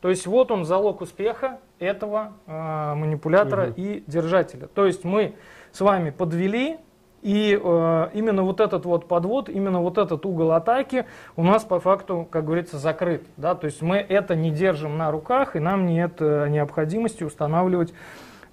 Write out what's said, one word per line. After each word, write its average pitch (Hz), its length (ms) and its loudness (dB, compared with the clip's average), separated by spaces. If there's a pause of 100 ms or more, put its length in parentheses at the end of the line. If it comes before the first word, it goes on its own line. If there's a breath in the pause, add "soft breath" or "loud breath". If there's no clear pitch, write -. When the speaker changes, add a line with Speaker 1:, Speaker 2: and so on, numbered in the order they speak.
Speaker 1:
То 180 80 0
есть 180 180 0
вот 247 240 4
он 190 140 0
залог 190 360 0
успеха 233 580 -4 (200)
этого, 208 540 -4 (140)
э, 156 480 -6
манипулятора 156 720 2
Speaker 2:
Мгм. 117 100 -6
Speaker 1:
и 202 300 -8
держателя. 165 600 -2
То 202 180 0
есть 185 200 0
мы 196 300 0 (360 loud breath)
с - 80 -20
вами 190 300 2
подвели, 190 680 -2 (440)
и, 208 420 2
э, 165 500 4
именно 208 300 2
вот 190 160 0
этот 202 260 2
вот 170 220 0
подвод, 185 400 0
именно 196 320 -2
вот 175 200 0
этот 180 260 -2
угол 165 280 2
атаки 240 520 0 (300 loud breath)
у 165 80 0
нас 208 200 4
по 185 160 0
факту, 185 500 0
как 156 160 -2
говорится, 165 340 -2
закрыт. 156 440 -2 (140)
Да? 160 180 0
То 175 100 -8
есть 147 180 -6
мы 180 140 2
это 196 380 0
не 160 160 0
держим 151 460 0
на 160 140 0
руках, 247 440 0
и 170 40 -2
нам 185 260 0
нет, 170 340 0
э, 147 300 2
необходимости 156 720 -2
устанавливать, 170 680 0 (600 loud breath)